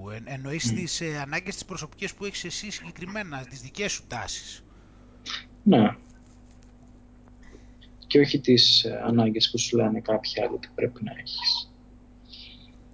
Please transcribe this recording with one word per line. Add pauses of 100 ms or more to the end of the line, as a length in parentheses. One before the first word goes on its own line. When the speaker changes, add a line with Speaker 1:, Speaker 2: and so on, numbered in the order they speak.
(140)
Speaker 1:
εν-,
εννοείς
Speaker 2:
Μμμ.
Speaker 1:
τις,
ε,
ανάγκες
τις
προσωπικές
που
έχεις
εσύ
συγκεκριμένα,
τις
δικές
σου
τάσεις. (1000)
Speaker 2:
Ναι. (2000)
Και
όχι
τις,
ε,
ανάγκες
που
σου
λένε
κάποιοι
άλλοι
ότι
πρέπει
να
έχεις. (1200)